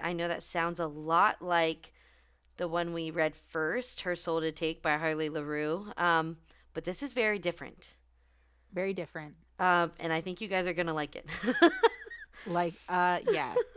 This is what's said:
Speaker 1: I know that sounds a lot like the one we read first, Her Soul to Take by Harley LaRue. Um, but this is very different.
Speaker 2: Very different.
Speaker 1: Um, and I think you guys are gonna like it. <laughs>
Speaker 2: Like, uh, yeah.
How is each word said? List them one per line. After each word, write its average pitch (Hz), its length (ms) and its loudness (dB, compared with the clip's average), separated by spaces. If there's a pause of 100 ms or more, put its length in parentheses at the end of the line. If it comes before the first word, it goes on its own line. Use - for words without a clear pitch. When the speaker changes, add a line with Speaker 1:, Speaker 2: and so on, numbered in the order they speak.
Speaker 1:
I 170 120 -2
know 170 140 0
that 170 160 -4
sounds 170 360 -2
a 165 80 0
lot 160 540 2
like 165 520 0 (640)
the 180 100 -2
one 170 260 -2
we 165 160 -4
read 156 260 0
first, 170 680 -4
Her 175 140 -2
Soul 165 260 -2
to 160 100 0
Take 160 320 -4
by 151 140 4
Harley 156 320 0
LaRue. 151 580 -4 (100)
Um, 165 400 2 (360)
but 165 100 -8
this - 180 -4
is 269 120 -6
very 214 260 2
different. - 560 -8 (760)
Speaker 2:
Very 190 200 -2
different. 156 420 -8 (240)
Speaker 1:
Um, 175 400 4
and 165 140 -2
I 165 80 2
think 180 200 -6
you 220 60 -6
guys 185 200 0
are 180 60 0
gonna 165 200 0
like 151 220 -4
it. - 100 -12 (180)
<laughs> 240 120 2 (920)
Speaker 2:
Like, 175 280 0 (160)
uh, 180 300 4 (120)
yeah. 143 220 0 (240)